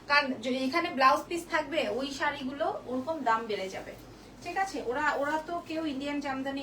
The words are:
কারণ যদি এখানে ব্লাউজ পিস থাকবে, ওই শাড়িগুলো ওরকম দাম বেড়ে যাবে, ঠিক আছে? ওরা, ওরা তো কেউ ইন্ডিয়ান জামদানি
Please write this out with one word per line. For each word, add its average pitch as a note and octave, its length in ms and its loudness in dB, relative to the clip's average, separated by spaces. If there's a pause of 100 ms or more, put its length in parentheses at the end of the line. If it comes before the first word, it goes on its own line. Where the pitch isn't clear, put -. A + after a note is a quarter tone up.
কারণ C#4+ 180 6 (180)
যদি B3+ 140 0 (100)
এখানে E4 200 2 (100)
ব্লাউজ C#4 300 8
পিস E4+ 220 -4
থাকবে, D#4 300 0 (180)
ওই C#4 100 -2 (100)
শাড়িগুলো C#4+ 480 -2 (200)
ওরকম C4 300 -2 (120)
দাম A3+ 120 4 (100)
বেড়ে F#3+ 240 -2
যাবে, - 180 -10 (500)
ঠিক F4 220 -8
আছে? D4 260 -4
ওরা, C#4+ 140 0 (180)
ওরা D4+ 140 2 (100)
তো F4 80 -4 (140)
কেউ D#4+ 140 -2 (120)
ইন্ডিয়ান C#4+ 260 -4
জামদানি C#4 420 -4